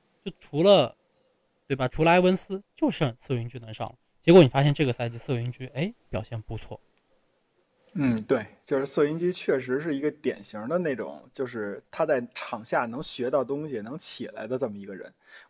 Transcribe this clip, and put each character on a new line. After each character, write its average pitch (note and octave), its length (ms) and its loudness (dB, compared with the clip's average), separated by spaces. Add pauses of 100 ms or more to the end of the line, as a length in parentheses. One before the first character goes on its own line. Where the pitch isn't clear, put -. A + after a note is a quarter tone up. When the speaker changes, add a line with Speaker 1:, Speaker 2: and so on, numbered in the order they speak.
(240)
Speaker 1:
就 F#3+ 140 -10
除 - 240 -4
了， F3 320 6 (720)
对 C#3 80 -2
吧？ B2+ 140 -2
除 D3+ 160 0
了 E3 60 6
埃 F3+ 100 8
文 F#3 160 4
斯， F#3+ 260 -10 (140)
就 D4+ 140 2
剩 C3+ 280 -2
瑟 - 160 -6
云 A#2 140 -4
居 B2 100 -14
能 A2+ 140 -14
上 A2 140 -6
了。 - 80 -14 (280)
结 E3 100 6
果 F3+ 100 12
你 C#3 60 10
发 C#3 140 2
现 D3 120 4
这 D#3 100 2
个 B2+ 80 2
赛 A#2+ 160 -4
季 A#2 80 -10
瑟 B2 200 -4
云 A#2+ 140 -4
居， B2+ 240 -12
哎， F3 180 -4 (180)
表 G#2 120 -4
现 A2 200 -8
不 A2+ 140 -10
错。 - 220 -12 (1160)
Speaker 2:
嗯， C3+ 200 2 (100)
对， A2+ 220 0 (160)
就 C#3+ 160 -2
是 C3+ 60 0
瑟 D3 220 0
云 D#3 120 -4
居 F3 140 0
确 C#3+ 260 -2
实 B2+ 220 -2
是 D#3+ 160 -4
一 C3+ 40 -6
个 D3 100 0
典 A#2+ 340 -6
型 A2 240 -10
的 E3 100 -2
那 E3 160 -2
种， D2+ 380 -10
就 C3+ 140 -6
是 G#2+ 440 -8
他 - 140 -2
在 D3+ 200 0 (100)
场 - 280 -10
下 D3 220 -2
能 A#2+ 180 -8
学 B2+ 280 -6
到 C#3 120 2
东 C#3+ 240 -6
西、 C3 140 -6
能 A#2 160 -12
起 - 300 -10
来 G#2+ 200 -12
的 B2 120 -4
这 B2+ 100 -2
么 G#2 80 -10
一 G2 80 -14
个 G2 100 -12
人。 - 180 -14 (380)